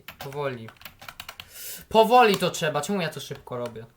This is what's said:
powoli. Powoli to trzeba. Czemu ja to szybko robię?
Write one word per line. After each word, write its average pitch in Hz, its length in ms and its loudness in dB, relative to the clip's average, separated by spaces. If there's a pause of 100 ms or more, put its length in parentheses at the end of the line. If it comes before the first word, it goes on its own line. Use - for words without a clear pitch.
(200)
powoli. 135 500 -8 (1200)
Powoli 220 480 6
to 175 120 0
trzeba. 147 320 -2
Czemu 196 200 -2
ja 160 80 -2
to 143 100 -12
szybko - 380 -12
robię? 113 280 -10 (120)